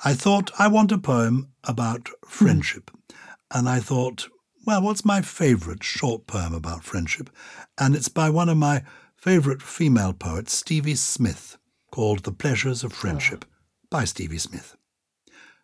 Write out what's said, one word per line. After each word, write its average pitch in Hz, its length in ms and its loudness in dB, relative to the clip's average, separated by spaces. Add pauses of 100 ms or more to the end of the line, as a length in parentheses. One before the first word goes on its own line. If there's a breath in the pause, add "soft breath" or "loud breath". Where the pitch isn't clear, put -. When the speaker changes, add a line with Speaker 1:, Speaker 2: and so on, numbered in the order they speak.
Speaker 1:
I 139 80 2
thought, 202 440 2
I 202 100 6
want 214 220 6
a 214 80 2
poem 123 500 2 (160)
about 117 440 -4 (160)
Speaker 2:
Hmm. - 220 2
Speaker 1:
friendship. - 440 0 (640 loud breath)
And 127 160 0
I 123 120 0
thought, 123 480 -4 (360)
well, 214 160 2
what's 202 240 -2
my 202 160 4
favourite 110 640 0
short - 420 -4
poem 85 280 -4
about 80 280 -10
friendship? - 460 -6 (500 loud breath)
And 139 160 4
it's 151 140 -2
by 160 220 0
one 170 180 2
of 160 80 4
my 143 280 2 (360 soft breath)
favourite 139 400 2
female 113 540 2
poet, 87 340 -6
Stevie 151 460 -2
Smith, - 640 -2 (320)
called 107 340 0
The 107 80 -6
Pleasures 127 500 -2
of 120 100 -8
Friendship - 520 -4
Speaker 3:
Oh. - 100 -20 (360)
Speaker 1:
by 143 140 -2
Stevie 82 340 -6
Smith. - 380 -12 (880 soft breath)